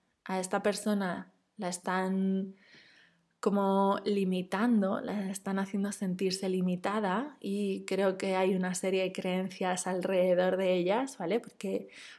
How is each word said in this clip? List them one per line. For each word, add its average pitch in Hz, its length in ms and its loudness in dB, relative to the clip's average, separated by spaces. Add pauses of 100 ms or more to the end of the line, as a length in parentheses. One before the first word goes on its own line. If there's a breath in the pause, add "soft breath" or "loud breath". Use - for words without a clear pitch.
(240)
a 185 140 -2
esta 185 240 -2
persona 196 680 -2 (240)
la 190 120 -4
están 190 840 0 (880 loud breath)
como 196 640 2
limitando, 196 960 0
la 190 280 -6
están 190 300 -4
haciendo 196 320 -2
sentirse 190 580 -2
limitada 190 920 0
y 196 460 -2
creo 190 300 2
que 190 200 0
hay 190 180 4
una 185 220 0
serie 190 260 0
de 185 80 0
creencias 185 800 -2
alrededor 185 680 4
de 185 180 2
ellas, 196 440 0
¿vale? 190 220 0
Porque 196 480 -6 (300 loud breath)